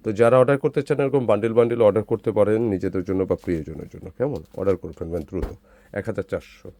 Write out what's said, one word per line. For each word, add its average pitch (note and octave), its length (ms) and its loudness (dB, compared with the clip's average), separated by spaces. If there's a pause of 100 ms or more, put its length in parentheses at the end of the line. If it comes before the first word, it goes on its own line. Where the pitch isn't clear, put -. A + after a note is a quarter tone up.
তো A2 120 -4
যারা A#2 240 6
অর্ডার C3 200 4
করতে C#3 260 -2
চান C#3 160 -2
এরকম C#3 260 0
বান্ডিল G#2+ 280 2
বান্ডিল A#2 280 2
অর্ডার G#2 220 4
করতে A2+ 280 -4
পারেন G#2+ 380 2
নিজেদের F#2+ 360 -2
জন্য F#2+ 180 -2
বা F2+ 120 0
প্রিয়জনের E2+ 580 -6
জন্য, - 240 -16
কেমন? A#2+ 260 -4 (120)
অর্ডার F#2+ 220 -2
করে E2 160 -12
ফেলবেন E2+ 280 -8
দ্রুত। - 240 -8 (480)
এক G2 140 -6
হাজার G2+ 160 -6
চারশো। - 560 -10